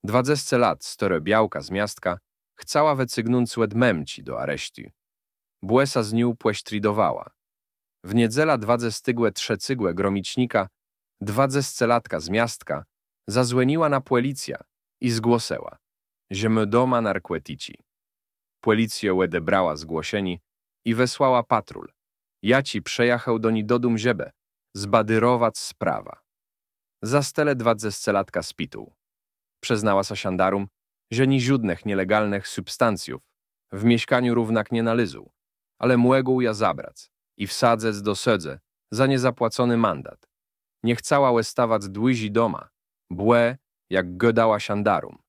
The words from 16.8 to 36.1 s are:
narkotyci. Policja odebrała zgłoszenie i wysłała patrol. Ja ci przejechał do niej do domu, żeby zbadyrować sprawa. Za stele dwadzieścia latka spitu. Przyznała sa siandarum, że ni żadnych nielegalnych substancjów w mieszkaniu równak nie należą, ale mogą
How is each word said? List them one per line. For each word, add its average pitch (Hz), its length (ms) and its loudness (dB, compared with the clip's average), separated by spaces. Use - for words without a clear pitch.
narkotyci. 90 760 -6
Policja 110 520 2
odebrała 90 640 2
zgłoszenie 82 600 -6
i 113 100 0
wysłała 127 480 2
patrol. 104 440 -4
Ja 123 220 2
ci 107 180 -6
przejechał 120 580 0
do 110 120 2
niej 110 140 0
do 120 140 2
domu, 120 180 0
żeby 107 340 -2
zbadyrować 110 840 2
sprawa. 52 640 -6
Za 135 220 0
stele 147 320 0
dwadzieścia 110 560 -2
latka 98 320 0
spitu. - 500 -12
Przyznała 104 420 2
sa 101 120 -6
siandarum, 95 520 0
że 127 160 2
ni 135 140 2
żadnych 120 440 0
nielegalnych 101 600 0
substancjów 95 760 -4
w 98 120 -8
mieszkaniu 120 520 2
równak 113 360 0
nie 117 120 0
należą, 113 460 -2
ale 123 180 4
mogą 127 420 4